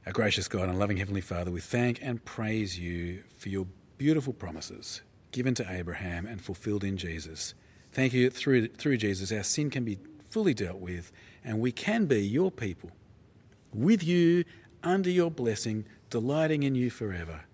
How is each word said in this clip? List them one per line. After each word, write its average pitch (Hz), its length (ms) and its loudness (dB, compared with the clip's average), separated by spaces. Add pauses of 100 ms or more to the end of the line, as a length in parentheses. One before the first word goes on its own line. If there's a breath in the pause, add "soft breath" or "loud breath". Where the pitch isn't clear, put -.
Our 95 80 -8
gracious 104 340 2
God 92 220 0
and 92 100 0
loving 101 180 2
Heavenly 98 220 -2
Father, 87 320 -4
we 87 80 -4
thank 120 420 0
and 120 220 -4
praise 107 560 -4
you 87 440 -4 (140)
for - 120 -10
your 95 180 -2 (300)
beautiful 139 340 2
promises - 680 -10 (300)
given 123 240 0
to 98 140 -4
Abraham 87 560 -6
and 107 160 -10
fulfilled 101 440 -4
in 98 100 0
Jesus. 80 580 -8 (380 soft breath)
Thank 131 220 2
you 127 160 6
that - 40 -4
through, 123 360 4
through 143 280 0
Jesus 98 360 0
our 104 100 -2
sin 151 260 0
can 131 140 -2
be 101 160 -4 (300)
fully 202 240 2
dealt 95 260 -4
with 90 320 -8 (320 loud breath)
and 110 160 -2
we 120 140 2
can 214 320 2
be 113 200 4
your 151 260 2
people, - 400 -6 (840)
with 175 280 4
you, 175 440 6 (360 loud breath)
under 180 280 2
your 175 200 4
blessing, 110 560 -2 (240 loud breath)
delighting 147 540 2
in 135 100 2
you 123 160 2
forever. 85 520 -6 (120)